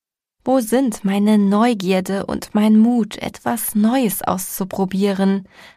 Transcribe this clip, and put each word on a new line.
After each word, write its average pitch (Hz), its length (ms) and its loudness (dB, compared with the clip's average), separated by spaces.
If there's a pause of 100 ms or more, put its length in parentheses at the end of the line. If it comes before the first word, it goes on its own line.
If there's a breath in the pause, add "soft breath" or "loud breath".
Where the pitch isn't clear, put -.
(440)
Wo 262 140 2
sind 240 460 0
meine 202 340 2
Neugierde 196 880 0
und - 300 -6
mein 214 200 4
Mut, 220 420 2
etwas - 580 -6
Neues 220 460 0
auszuprobieren, 190 1300 -2 (280 loud breath)